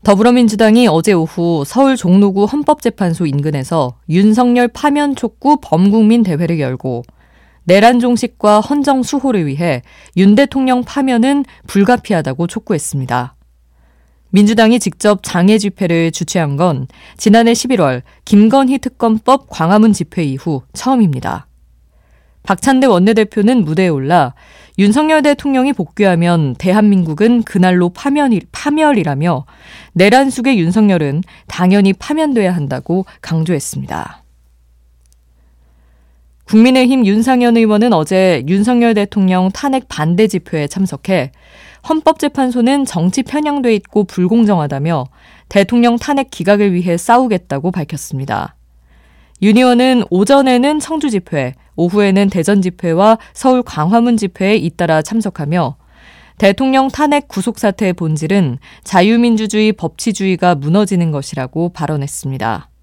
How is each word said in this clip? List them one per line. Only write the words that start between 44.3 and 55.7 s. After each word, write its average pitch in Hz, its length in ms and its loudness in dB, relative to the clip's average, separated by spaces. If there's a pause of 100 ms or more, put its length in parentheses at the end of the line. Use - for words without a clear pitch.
대통령 233 500 2
탄핵 277 320 -4
기각을 202 440 0
위해 175 240 -2
싸우겠다고 185 760 -2
밝혔습니다. 143 840 -8 (840)
윤 202 160 4
의원은 247 520 2
오전에는 262 680 2
청주 302 300 -4
집회, 156 440 -4 (220)
오후에는 196 540 0
대전 196 320 0
집회와 180 560 0 (160)
서울 254 300 0
광화문 233 520 0
집회에 202 400 -2
잇따라 160 460 -2
참석하며 170 720 -4 (640)